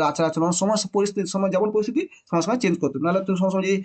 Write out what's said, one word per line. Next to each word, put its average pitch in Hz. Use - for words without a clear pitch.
আচার 151
আচরণ, 165
সময়, 196
পরিস্থিতির 202
সময় 190
যেমন 214
পরিস্থিতি, 214
সময় 170
সময় 220
চেঞ্জ 185
করতে 135
হবে। 139
নাহলে 185
তুমি 190
সবসময় 190
যদি 196